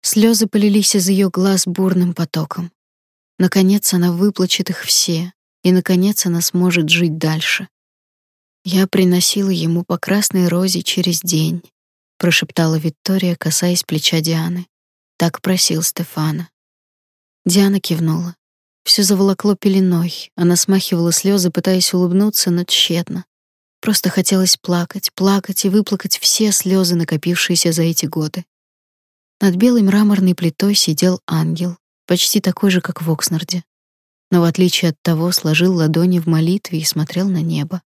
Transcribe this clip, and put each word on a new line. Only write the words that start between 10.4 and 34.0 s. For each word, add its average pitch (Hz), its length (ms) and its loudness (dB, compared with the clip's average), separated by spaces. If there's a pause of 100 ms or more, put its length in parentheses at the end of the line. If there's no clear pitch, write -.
розе 175 340 0
через 175 400 -2
день", 165 400 -2 (560)
прошептала 165 580 0
Виктория, 175 600 -2
касаясь 175 480 -2
плеча 156 380 -2
Дианы. 165 460 -4 (500)
"Так 165 240 0
просил 175 420 0
Стефано". 160 680 -4 (960)
Диана 196 340 2
кивнула. 165 560 -2 (480)
Всё - 200 2
заволокло 196 520 2
пеленой. 185 800 0
Она 175 200 2
смахивала 175 560 0
слёзы, 190 400 0
пытаясь 185 420 0
улыбнуться, 185 580 0
но 175 120 0
тщетно. - 640 -2 (560)
Просто 208 280 0
хотелось 185 480 0
плакать, 175 560 -4
плакать 196 520 0
и 190 40 2
выплакать 202 480 -2
все - 340 0
слёзы, 185 440 0
накопившиеся 170 760 0
за 160 120 0
эти 165 220 -2
годы. 156 400 -6 (920)
Над 190 160 2
белой 233 280 4
мраморной 196 500 4
плитой 190 400 0
сидел 180 540 0
ангел, 160 500 -2 (300)
почти 180 320 0
такой 190 320 0
же, 180 100 2
как - 200 -8
в 160 100 -2
Окснарде. 165 520 -4 (680)